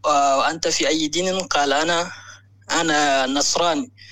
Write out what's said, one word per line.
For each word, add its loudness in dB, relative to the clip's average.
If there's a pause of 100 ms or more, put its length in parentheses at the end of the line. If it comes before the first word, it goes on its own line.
"آه، 4
أنت -4
في 0
أي 0
دين؟" -2
قال: 0
"أنا، 0 (600)
أنا 2
نصراني." 0 (200)